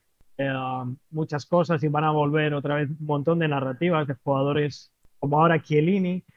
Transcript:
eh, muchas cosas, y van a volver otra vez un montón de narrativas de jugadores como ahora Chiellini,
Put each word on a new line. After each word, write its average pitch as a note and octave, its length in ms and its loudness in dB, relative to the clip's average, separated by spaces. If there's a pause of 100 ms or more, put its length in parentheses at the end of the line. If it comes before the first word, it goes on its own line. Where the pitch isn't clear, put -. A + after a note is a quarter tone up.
(360)
eh, C3+ 160 -4 (580)
muchas D#3 360 -6
cosas, E3+ 360 0
y D#3 60 0
van D3 160 0
a D#3 60 2
volver D3+ 420 2
otra C#3+ 240 -2
vez D3 140 -2
un D#3 160 -10
montón D3+ 320 0
de D#3+ 100 0
narrativas C#3+ 580 0
de C#3 160 -4
jugadores C#3+ 720 -2 (260)
como C#3+ 220 2
ahora E3 220 4
Chiellini, F3+ 600 2 (140)